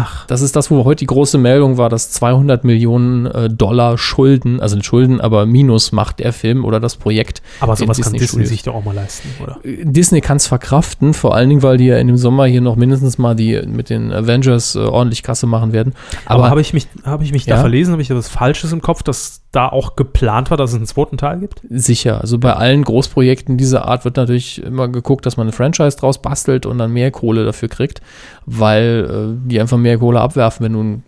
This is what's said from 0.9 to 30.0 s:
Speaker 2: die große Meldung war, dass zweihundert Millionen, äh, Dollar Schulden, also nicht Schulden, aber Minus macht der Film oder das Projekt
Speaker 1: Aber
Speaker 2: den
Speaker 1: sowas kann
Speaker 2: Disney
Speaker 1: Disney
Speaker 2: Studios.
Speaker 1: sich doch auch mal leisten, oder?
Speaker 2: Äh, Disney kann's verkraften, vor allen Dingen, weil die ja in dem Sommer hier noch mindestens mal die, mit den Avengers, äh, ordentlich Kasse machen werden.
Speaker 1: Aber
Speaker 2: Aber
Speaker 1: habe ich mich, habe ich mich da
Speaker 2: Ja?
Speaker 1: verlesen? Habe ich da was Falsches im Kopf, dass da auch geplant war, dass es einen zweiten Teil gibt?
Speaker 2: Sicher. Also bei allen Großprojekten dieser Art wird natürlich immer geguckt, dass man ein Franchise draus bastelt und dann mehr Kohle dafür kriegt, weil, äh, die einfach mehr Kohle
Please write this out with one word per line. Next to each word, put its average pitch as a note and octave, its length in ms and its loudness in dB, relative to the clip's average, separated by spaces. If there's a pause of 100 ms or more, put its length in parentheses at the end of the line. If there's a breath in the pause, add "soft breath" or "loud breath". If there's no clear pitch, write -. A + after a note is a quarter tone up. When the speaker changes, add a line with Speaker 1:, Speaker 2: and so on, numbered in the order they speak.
Speaker 2:
die - 60 -4
große C#3 320 2
Meldung C3 400 4
war, A#2+ 100 2
dass A#2 240 -2
zweihundert B2+ 540 2
Millionen, A#2+ 600 2
äh, A#2 220 -2
Dollar A#2 480 2
Schulden, C3 640 2
also G#2 160 -2
nicht G2+ 100 -2
Schulden, B2+ 360 2
aber G#2+ 240 2
Minus A#2+ 480 4
macht G2+ 260 -2
der A#2+ 140 -4
Film A#2+ 320 -2
oder A2 160 0
das A#2 160 -6
Projekt - 440 -2 (200 loud breath)
Speaker 1:
Aber A2+ 140 2
Speaker 2:
den G#2+ 100 -2
Speaker 1:
sowas A2 160 2
kann A#2 100 0
Speaker 2:
Disney G#2 80 -2
Speaker 1:
Disney B2 80 0 (140)
Speaker 2:
Studios. A#2+ 80 0
Speaker 1:
sich A2+ 140 -4
doch A#2 120 -6
auch G#2+ 80 -8
mal G2+ 100 -6
leisten, G2+ 360 -10 (120)
oder? - 220 -12
Speaker 2:
Äh, D3+ 220 -10
Disney D#3+ 340 4
kann's C#3+ 280 0
verkraften, C#3 680 0
vor C3 200 0
allen B2 140 2
Dingen, C#3 160 4
weil C3 140 6
die B2+ 80 4
ja B2 120 4
in A#2+ 100 2
dem B2 100 4
Sommer B2+ 280 2
hier B2 140 4
noch B2 160 0
mindestens C3 420 2
mal A#2+ 160 0
die, A2+ 320 0
mit A2 240 -6
den A2+ 220 -4
Avengers, A#2+ 640 0
äh, - 40 -4
ordentlich A2+ 440 0
Kasse A#2 240 -4
machen A2+ 240 0
werden. A2+ 220 0 (320 loud breath)
Speaker 1:
Aber B2 180 2
Speaker 2:
Aber B2 60 4
Speaker 1:
habe C#3+ 100 4
ich D3+ 140 -2
mich, D#3 140 -2 (180)
habe D3+ 180 -4
ich D3 80 -4
mich C#3 140 -2
da A2+ 100 2
Speaker 2:
Ja? A#2 60 4
Speaker 1:
verlesen? C#3+ 320 2
Habe D#3+ 80 -2
ich B2+ 80 -4
da C3 60 -2
was A#2+ 120 -4
Falsches D3+ 460 -2
im E3 80 -6
Kopf, - 200 -2
dass - 380 -6 (140)
da B2+ 160 0
auch - 260 -4
geplant B2+ 540 0
war, D#3+ 80 0
dass C3 140 0
es B2 60 -4
einen A2 100 -6
zweiten - 300 -4
Teil D#3 220 -4
gibt? - 300 -12
Speaker 2:
Sicher. A#2 500 0
Also A#2 200 -2
bei B2 140 2
allen C3+ 300 2
Großprojekten B2+ 720 0
dieser C3 320 0
Art B2 160 -2
wird B2+ 140 -4
natürlich B2 440 -2
immer C3 280 -6
geguckt, B2 380 -2
dass A#2+ 100 -4
man A2+ 100 -2
ein G#2+ 60 -4
Franchise C#3+ 440 0
draus C3+ 220 -2
bastelt C3+ 460 -4
und A#2 140 -4
dann A2+ 120 -2
mehr B2 200 0
Kohle A2+ 340 -2
dafür A2 240 -6
kriegt, - 320 -6 (460 loud breath)
weil, A2 880 0
äh, B2+ 100 -8
die A#2 140 0
einfach A#2+ 160 0
mehr A#2+ 220 4
Kohle A#2+ 220 2